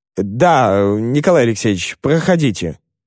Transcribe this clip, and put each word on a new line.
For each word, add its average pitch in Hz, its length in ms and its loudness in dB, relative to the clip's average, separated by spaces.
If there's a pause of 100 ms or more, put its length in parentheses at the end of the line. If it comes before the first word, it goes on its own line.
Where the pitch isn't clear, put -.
(160)
"Да, 101 840 2
Николай 143 440 2
Алексеевич, 107 580 -2
проходите. 151 760 -2 (300)